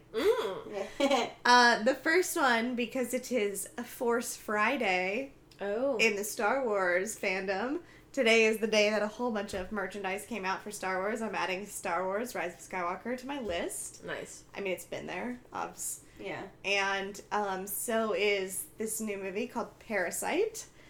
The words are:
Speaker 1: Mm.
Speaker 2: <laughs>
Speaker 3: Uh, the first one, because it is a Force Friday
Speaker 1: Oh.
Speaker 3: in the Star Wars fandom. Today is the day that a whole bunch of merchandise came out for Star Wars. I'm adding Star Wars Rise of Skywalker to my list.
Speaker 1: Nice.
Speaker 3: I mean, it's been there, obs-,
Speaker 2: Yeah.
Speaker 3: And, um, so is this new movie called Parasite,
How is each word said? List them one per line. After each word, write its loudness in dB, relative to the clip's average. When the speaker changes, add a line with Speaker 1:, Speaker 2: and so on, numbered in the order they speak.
Speaker 1:
Mm. 2
Speaker 2:
<laughs> -18
Speaker 3:
Uh, 8
the 6
first 2
one, 4
because -2
it -4
is 0
a -4
Force 0
Friday 0
Speaker 1:
Oh. 0
Speaker 3:
in 4
the -2
Star 0
Wars 2
fandom. -2
Today 6
is 4
the -2
day 6
that 2
a 0
whole -4
bunch -4
of -6
merchandise -4
came -6
out -2
for -10
Star -4
Wars. -2
I'm -4
adding -2
Star -2
Wars -2
Rise -4
of -20
Skywalker -6
to -10
my -4
list. -6
Speaker 1:
Nice. -10
Speaker 3:
I -6
mean, -2
it's -6
been -8
there, -6
obs-, -6
Speaker 2:
Yeah. -8
Speaker 3:
And, -2
um, -2
so -2
is 0
this -4
new -4
movie -4
called -6
Parasite, -2